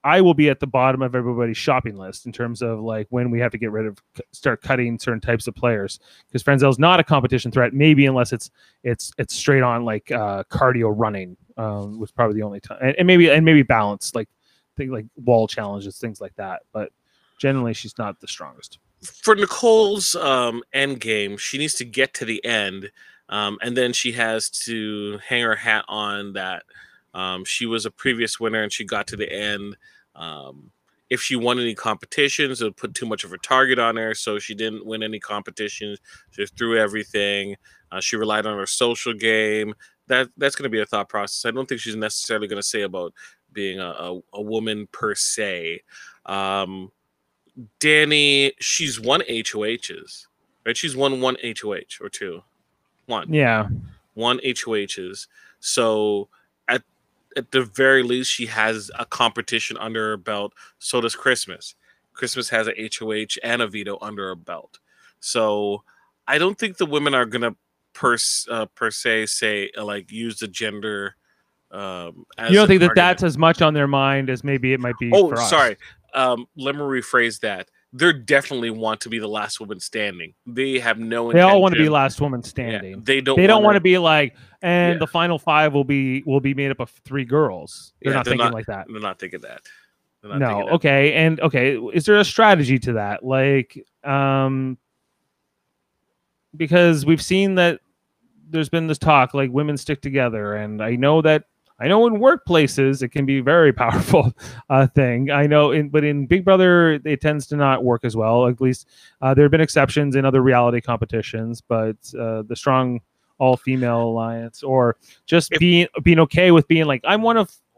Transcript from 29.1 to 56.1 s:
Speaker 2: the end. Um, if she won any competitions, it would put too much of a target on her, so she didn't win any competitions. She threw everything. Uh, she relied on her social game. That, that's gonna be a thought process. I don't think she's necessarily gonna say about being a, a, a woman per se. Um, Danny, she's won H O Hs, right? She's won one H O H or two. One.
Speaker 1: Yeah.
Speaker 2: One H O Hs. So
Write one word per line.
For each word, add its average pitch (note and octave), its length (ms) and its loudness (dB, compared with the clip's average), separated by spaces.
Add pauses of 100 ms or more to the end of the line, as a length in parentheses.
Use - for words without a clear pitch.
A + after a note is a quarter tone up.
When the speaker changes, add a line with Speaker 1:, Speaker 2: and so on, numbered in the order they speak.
Speaker 2:
the G#2 160 -8
end. G2+ 440 -8 (400)
Um, D2 560 -18 (380)
if B2+ 120 -6
she C3 140 -4
won B2 240 -2
any A#2+ 120 -4
competitions, C3 880 -4
it A#2+ 40 -6
would G#2+ 120 -6
put G2+ 180 -12
too - 120 -8
much A2 160 -8
of F2+ 100 -14
a F#2+ 60 -16
target C3 400 2
on A#2 160 0
her, A2 200 -6
so G#2 260 -6
she A2 160 -14
didn't G#2+ 280 -8
win A2 200 -10
any G#2+ 160 -10
competitions. G#2 800 -10 (320)
She G2+ 140 -6
threw A#2 300 -2
everything. G2+ 800 -4 (380)
Uh, F#2 80 -10
she - 160 -6
relied G#2+ 300 -2
on G#2 120 -6
her G2 80 -8
social A#2+ 480 -4
game. G#2+ 600 -2 (340)
That, B2+ 300 0
that's C#3 180 -2
gonna C#3 140 -8
be A2 100 -2
a G#2 60 -4
thought G2+ 220 -6
process. - 360 -8
I A#2 80 -4
don't C3 160 -8
think A#2+ 120 -8
she's A2 140 -10
necessarily G#2+ 540 -6
gonna G2+ 160 -6
say G#2+ 180 -4
about F2+ 300 -8 (400)
being G2 260 -8
a, F2+ 120 -10
a, F2+ 300 -10 (120)
a G2+ 100 -12
woman G#2+ 480 -6
per G#2 240 -6
se. F2 680 -6 (440)
Um, F#2+ 640 -6 (880)
Danny, D3 800 2
she's C3 400 -4
won C3 280 0
H A#2 260 -6
O B2 100 -6
Hs, G#2 640 -10 (400)
right? A#2 100 -4
She's D3 200 -6
won C3+ 240 -2
one B2+ 220 -2
H A2+ 220 -10
O G#2 100 -6
H - 260 -14
or - 80 -14
two. F#2 340 -12 (640)
One. A2+ 260 -6
Speaker 1:
Yeah. A#2 360 2 (460)
Speaker 2:
One A#2+ 280 -2
H B2+ 240 -6
O A2+ 80 -4
Hs. G2 540 -8 (320)
So G#2+ 680 -2 (400)